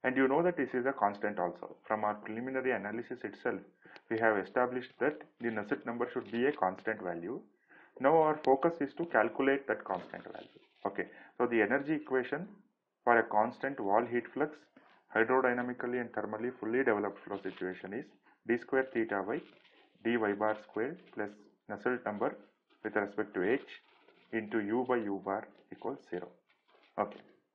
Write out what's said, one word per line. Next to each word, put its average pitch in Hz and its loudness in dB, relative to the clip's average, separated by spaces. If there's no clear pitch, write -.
And 127 2
you 135 6
know 147 4
that 175 2
this 131 -2
is 123 -2
a 135 0
constant 104 0
also. - -4
From 107 0
our 104 0
preliminary 127 -4
analysis 107 -4
itself, 95 -4
we 110 0
have 110 4
established 123 -2
that 143 0
the 117 -2
Nusselt 110 -2
number 120 -4
should 110 -4
be 117 0
a 147 4
constant 98 -2
value. 90 -6
Now 143 6
our 156 4
focus 139 6
is 139 -2
to - -4
calculate 135 4
that 107 -2
constant 90 -6
value. - -14
Okay, 98 -4
so 120 4
the 117 4
energy 143 2
equation 147 -2
for 120 6
a 110 4
constant 123 0
wall 107 2
heat 117 0
flux, 151 -2
hydrodynamically 123 2
and 120 -6
thermally 107 -4
fully 110 0
developed 104 2
flow 101 -6
situation 92 -8
is 127 -8
D 117 4
square 131 0
theta 104 0
by 143 -4
D 117 2
Y 107 2
bar 107 2
square 127 -4
plus 104 -4
Nusselt 120 -2
number 107 -2
with 107 -4
respect 101 -2
to 92 0
H 123 4
into 110 -2
U 110 0
by 127 2
U 101 -2
bar 98 -4
equals - -8
zero. - -8
Okay. - -2